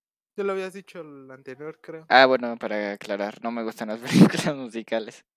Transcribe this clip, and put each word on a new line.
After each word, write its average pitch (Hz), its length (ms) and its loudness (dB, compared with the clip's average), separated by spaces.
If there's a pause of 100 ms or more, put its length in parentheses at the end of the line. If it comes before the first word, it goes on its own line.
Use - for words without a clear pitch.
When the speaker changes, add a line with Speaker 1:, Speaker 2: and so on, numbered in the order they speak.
(360)
Speaker 1:
Tú 202 80 -4
lo 196 80 -2
habías 190 220 -6
dicho 190 280 -18
el 139 300 -18
anterior, 135 500 -16
creo. 160 280 -16
Speaker 2:
Ah, 131 160 10
bueno, 123 320 2
para 104 360 -4
aclarar, 101 500 -6
no 117 80 -6
me 117 120 -6
gustan 110 240 -8
las 110 140 -6
<laughs> 165 500 6
películas 143 40 -4
musicales. 113 680 -8 (140)